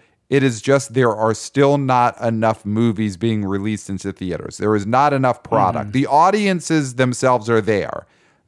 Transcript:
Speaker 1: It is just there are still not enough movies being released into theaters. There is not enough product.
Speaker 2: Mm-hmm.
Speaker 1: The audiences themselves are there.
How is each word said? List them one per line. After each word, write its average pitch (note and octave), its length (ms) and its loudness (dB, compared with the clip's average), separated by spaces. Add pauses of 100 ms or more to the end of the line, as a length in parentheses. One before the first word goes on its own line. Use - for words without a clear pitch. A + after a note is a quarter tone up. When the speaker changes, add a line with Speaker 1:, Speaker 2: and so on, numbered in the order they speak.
(300)
Speaker 1:
It C3+ 120 4
is A#2+ 180 0
just C3+ 340 0
there A#2+ 200 2
are A2 200 0
still C#3+ 440 0
not B2+ 420 0
enough A2+ 460 0
movies G#2+ 500 0
being G#2+ 280 -2
released G2 440 -4
into F#2+ 240 -8
theaters. - 460 -8
There G#2+ 160 2
is G2+ 120 -2
not C3 260 2
enough C3 300 0
product. F#2+ 440 0
Speaker 2:
Mm-hmm. G#2 60 -10
Speaker 1:
The C3 140 0
audiences E3 880 0
themselves B2 520 0
are A#2 120 2
there. G2 460 -2 (420)